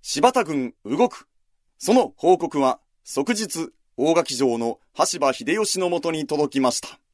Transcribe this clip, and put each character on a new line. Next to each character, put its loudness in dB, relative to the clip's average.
「柴 2
田 0
軍 -4
動 2
く。」 -14
そ 0
の 2
報 4
告 -4
は 2
即 -4
日 -6
大 2
垣 0
城 2
の -4
羽 0
柴 0
秀 -2
吉 -2
の 0
も 0
と -4
に -6
届 -2
き 0
ま 2
し -6
た。 -16